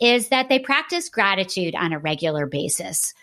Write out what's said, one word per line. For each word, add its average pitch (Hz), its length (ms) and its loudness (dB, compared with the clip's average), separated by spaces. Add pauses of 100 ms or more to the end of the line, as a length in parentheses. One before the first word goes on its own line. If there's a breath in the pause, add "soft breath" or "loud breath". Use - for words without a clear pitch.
is 240 260 4
that 262 220 0
they 269 100 4
practice 320 480 -2
gratitude 190 680 0
on 165 200 0
a 151 60 -4
regular 151 460 -2
basis. - 760 -4